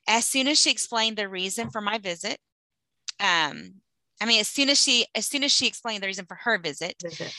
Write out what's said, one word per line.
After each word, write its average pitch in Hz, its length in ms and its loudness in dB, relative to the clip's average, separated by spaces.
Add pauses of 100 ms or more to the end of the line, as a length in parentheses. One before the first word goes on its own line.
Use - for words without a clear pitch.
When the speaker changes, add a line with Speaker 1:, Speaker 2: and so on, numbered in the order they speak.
Speaker 1:
As 233 200 4
soon 269 220 2
as 302 120 4
she 311 100 4
explained 220 480 -2
the 202 100 -4
reason 190 420 -4
for 226 100 -6
my 208 180 -2
visit, 190 400 -6 (840)
um, 175 600 0 (360)
I 202 60 -2
mean, 226 160 4
as 214 80 -2
soon 277 220 2
as 285 100 4
she, 240 240 4 (100)
as 214 120 -2
soon 277 180 -2
as 285 80 2
she - 140 2
explained 214 360 -4
the 196 40 -4
reason 190 180 -6
for 180 120 -14
her 226 200 0
visit, 165 460 -6
Speaker 2:
Visit. 165 360 -8